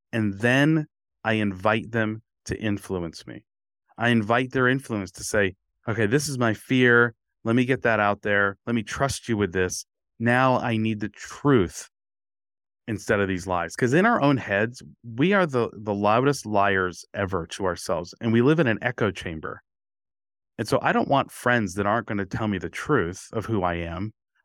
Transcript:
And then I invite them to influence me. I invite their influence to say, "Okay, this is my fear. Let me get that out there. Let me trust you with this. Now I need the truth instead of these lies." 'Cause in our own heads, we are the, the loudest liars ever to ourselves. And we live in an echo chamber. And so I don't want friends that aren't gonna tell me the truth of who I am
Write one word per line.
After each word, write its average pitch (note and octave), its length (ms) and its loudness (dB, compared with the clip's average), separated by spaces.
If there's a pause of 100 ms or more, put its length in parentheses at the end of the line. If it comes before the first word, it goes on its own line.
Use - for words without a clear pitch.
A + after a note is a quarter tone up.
(120)
And G#2 280 -2
then D3 460 2 (380)
I A2 100 0
invite G#2+ 580 0
them A2 300 -2 (240)
to - 140 -6
influence G2 680 -6
me. - 200 -16 (520)
I A#2 120 0
invite A#2 420 2
their C3 160 2
influence A#2 440 -2
to - 120 -16
say, G2 320 0 (320)
"Okay, A2 180 0
this C#3 240 0
is C3+ 80 -6
my A#2 160 2
fear. A#2+ 600 4 (280)
Let A#2 120 2
me B2+ 100 4
get B2+ 160 -2
that A2+ 180 2
out G#2 220 2
there. G2+ 440 0
Let A#2+ 100 -2
me A2+ 80 -2
trust - 440 -4
you A2+ 100 0
with G2 160 0
this. F2+ 320 -2 (340)
Now B2 400 4
I A2+ 180 -2
need A2 220 -2
the G#2+ 100 -6
truth - 800 0 (1000)
instead G#2+ 320 0
of G2 80 2
these F#2 200 -4
lies." F2 280 -4
'Cause A#2+ 180 0
in F3+ 120 4
our A#3 160 2
own C#3+ 160 4
heads, G#2+ 440 -2 (220)
we A#2+ 300 0
are F#3+ 120 4
the, B2+ 280 0
the G#2 200 -6
loudest A2+ 520 2
liars G2 680 0
ever F#2 340 -2
to - 180 -6
ourselves. F2 540 -4
And A2+ 140 0
we A#2 80 6
live D3+ 180 4
in D3 80 2
an A2 140 0
echo A#2 300 -2
chamber. - 500 -10 (960)
And A3 100 -4
so C3+ 140 2
I D3+ 100 0
don't A3+ 180 0
want C#3 220 2
friends A2+ 440 0
that G2 100 -2
aren't A2 220 0
gonna G2+ 180 -4
tell A2+ 220 -4
me G2+ 100 0
the F2 120 -6
truth F#2 600 -2
of A2 140 -6
who G#2+ 180 0
I F2 120 2
am E2+ 360 -6 (340)